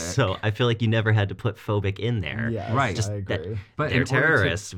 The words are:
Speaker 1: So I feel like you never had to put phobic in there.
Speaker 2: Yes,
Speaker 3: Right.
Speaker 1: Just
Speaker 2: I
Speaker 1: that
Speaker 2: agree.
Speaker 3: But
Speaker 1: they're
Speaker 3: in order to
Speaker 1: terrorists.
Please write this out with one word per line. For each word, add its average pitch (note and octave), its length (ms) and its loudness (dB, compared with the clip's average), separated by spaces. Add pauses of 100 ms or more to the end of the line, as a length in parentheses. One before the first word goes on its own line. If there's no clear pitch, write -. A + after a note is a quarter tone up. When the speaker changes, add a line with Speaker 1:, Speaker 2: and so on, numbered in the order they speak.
(140)
Speaker 1:
So F#2+ 280 2
I A2 80 0
feel B2 160 2
like A#2 140 0
you A#2 80 2
never A2 240 4
had G#2 160 4
to F#2 60 -8
put - 220 -4
phobic G2 420 -2
in A#2 220 -2
there. D2 300 -4
Speaker 2:
Yes, A2 220 -4
Speaker 3:
Right. A2+ 240 0
Speaker 1:
Just G#2 140 0
Speaker 2:
I G#2 120 -4
Speaker 1:
that G2 200 -4
Speaker 2:
agree. G#2 160 -6 (180)
Speaker 3:
But D3+ 140 -2
Speaker 1:
they're - 120 2
Speaker 3:
in - 60 -2
order C3 140 2
to D#3 160 4
Speaker 1:
terrorists. F2 400 0